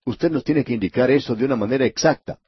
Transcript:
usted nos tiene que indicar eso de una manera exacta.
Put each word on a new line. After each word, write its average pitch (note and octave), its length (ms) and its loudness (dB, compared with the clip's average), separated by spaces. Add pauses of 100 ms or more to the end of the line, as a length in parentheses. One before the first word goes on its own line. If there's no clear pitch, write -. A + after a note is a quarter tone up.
usted C#3+ 260 -2
nos D3 140 -2
tiene D3 220 0
que B2 80 -4
indicar A#2+ 360 0
eso C3+ 260 2
de A2+ 100 -2
una C3+ 100 0
manera A#2+ 300 0
exacta. - 640 -2